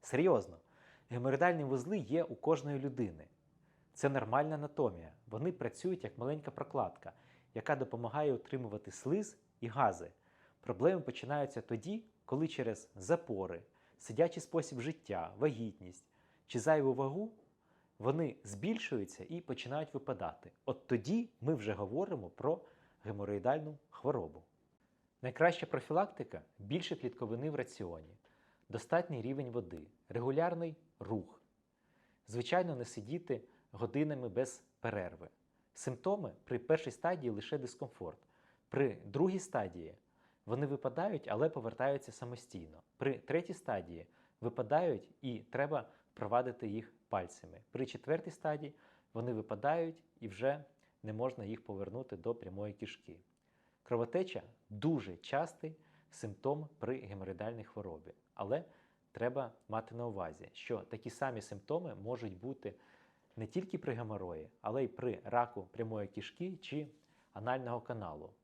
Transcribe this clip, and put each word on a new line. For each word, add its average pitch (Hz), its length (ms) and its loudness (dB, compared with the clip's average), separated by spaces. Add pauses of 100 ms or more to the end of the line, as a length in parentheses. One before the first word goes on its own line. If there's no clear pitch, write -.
Серйозно, 135 560 4 (520)
геморроїдальні 139 540 4
вузли 135 340 2
є 151 260 2
у 120 120 -4
кожної 143 440 2
людини. 117 480 -2 (640)
Це - 160 4
нормальна 135 460 2
анатомія. 107 560 0 (160)
Вони 139 240 0
працюють 180 520 -2
як - 140 -6
маленька 147 340 -4
прокладка, 107 600 -2 (400)
яка 131 220 2
допомагає 131 580 2
утримувати 110 580 -4
слиз 180 460 0 (240)
і 113 60 -2
гази. 107 440 4 (500)
Проблеми 151 400 6
починаються 135 600 -2
тоді, 175 420 -2 (220)
коли 151 220 2
через 113 480 -2
запори, 95 680 0 (360)
сидячий 147 440 2
спосіб 151 400 0
життя, 95 560 -4
вагітність 110 680 -2 (420)
чи 123 120 0
зайву 143 340 6
вагу 139 380 0 (680)
вони 139 440 2
збільшуються 107 840 -2
і 170 120 -4
починають 139 520 -4
випадати. 92 580 -4 (140)
От - 220 -2
тоді 147 420 2 (120)
ми 151 140 4
вже 107 180 0
говоримо 107 560 -2
про - 320 0 (420)
геморроїдальну 107 760 0 (120)
хворобу. 123 540 -2 (760)
Найкраща 160 440 4
профілактика — 139 760 0 (180)
більше 139 360 0
клітковини 123 540 -2
в 147 60 -4
раціоні, 87 640 -6 (520)
достатній 151 520 0
рівень 131 300 -2
води, 95 300 -4 (280)
регулярний 160 680 2 (240)
рух. - 420 -4 (840)
Звичайно, 151 480 2
не 123 100 -4
сидіти 120 560 -4 (300)
годинами 127 580 0
без 127 340 0 (160)
перерви. 92 500 -2 (440)
Симптоми 151 580 -2 (120)
при - 160 0
першій 156 320 4
стадії 160 380 0
лише 107 280 -2
дискомфорт. 120 640 -8 (500)
При 127 360 2
другій 180 340 4
стадії 87 560 -2 (500)
вони 123 200 2
випадають, 143 640 0
але 127 220 4
повертаються 131 600 0
самостійно. 92 720 -10 (160)
При 135 160 2
третій - 400 0
стадії 87 540 -4 (340)
випадають 123 680 2 (120)
і 123 180 -4
треба 143 460 0 (280)
впровадити 120 540 2
їх 107 260 -4 (160)
пальцями. 87 520 -2 (100)
При 131 140 -2
четвертій 160 460 -2
стадії 151 420 -2 (400)
вони 117 200 -2
випадають 147 680 0 (160)
і 117 80 -8
вже 131 360 0 (400)
не 107 100 -4
можна 120 320 -2
їх 107 200 -6
повернути 98 520 -6
до 117 180 0
прямої 101 380 -6
кишки. - 460 -12 (640)
Кровотеча — 120 600 2 (260)
дуже 104 480 0
частий 160 580 -2 (340)
симптом 139 600 -2 (100)
при 123 200 -2
геморроїдальній 101 640 -6
хворобі. 82 480 -10 (220)
Але 127 300 0 (480)
треба 127 400 -2 (160)
мати 113 280 -4
на 120 120 -2
увазі, 92 460 -6
що - 260 -2
такі 110 300 -8
самі 123 320 -2
симптоми 143 540 -4
можуть 110 420 -6
бути 110 360 -8 (600)
не 110 120 -4
тільки 185 300 -4
при 139 160 -2
геморої, 95 560 -4 (120)
але 123 220 2
й 117 40 2
при 117 360 -2
раку 110 480 0
прямої 110 360 -4
кишки 175 500 -8
чи 147 300 -6 (460)
анального 120 480 -2
каналу. 90 520 -8 (100)